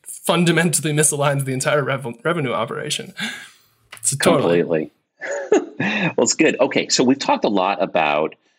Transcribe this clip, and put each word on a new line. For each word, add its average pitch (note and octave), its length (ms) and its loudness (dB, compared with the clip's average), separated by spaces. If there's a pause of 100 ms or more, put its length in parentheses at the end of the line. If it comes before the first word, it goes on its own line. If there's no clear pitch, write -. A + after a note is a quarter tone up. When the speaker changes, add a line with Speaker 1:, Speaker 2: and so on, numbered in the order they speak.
Speaker 1:
fundamentally E3 880 0
misaligns C#3+ 540 0
the C3 80 -4
entire C#3+ 280 0
rev-, C3 440 -4
revenue D#3+ 260 -2
operation. - 600 -6 (880)
So - 160 -2
totally. G#2+ 420 4
Speaker 2:
Completely. D#2+ 320 0 (300)
<laughs> - 440 0 (140)
Well, G3 460 0
it's - 80 0
good. D3+ 260 2
Okay, - 300 0
so C3 160 2
we've C3+ 120 4
talked - 280 -2
a C#3+ 40 2
lot G2 320 0
about D#2 540 0 (240)